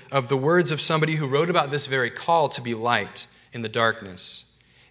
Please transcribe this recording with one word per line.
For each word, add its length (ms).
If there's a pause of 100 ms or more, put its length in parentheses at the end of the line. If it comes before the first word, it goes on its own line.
(120)
of 180
the 80
words 340
of 100
somebody 340
who 120
wrote 220
about 200
this 160
very 240
call 400
to 120
be 120
light 540 (260)
in 80
the 80
darkness, 760 (460)